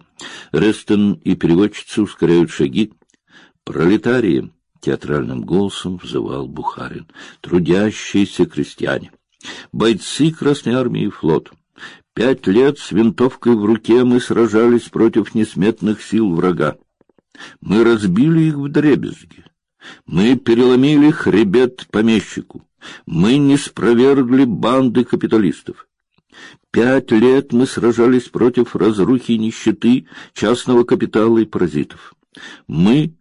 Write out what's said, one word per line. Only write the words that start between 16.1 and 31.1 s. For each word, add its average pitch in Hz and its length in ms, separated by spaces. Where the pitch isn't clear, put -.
врага. 82 440
Мы 101 220
разбили 117 600
их 160 120
вдребезги. 143 880
Мы 107 300
переломили 127 720
хребет 113 800
помещику. - 760
Мы 98 320
ниспровергли 135 1040
банды 120 600
капиталистов. - 840
Пять 131 420
лет 127 400
мы 123 140
сражались 120 640
против 120 480
разрухи 107 560
и 113 60
нищеты, 113 680
частного 120 520
капитала 113 540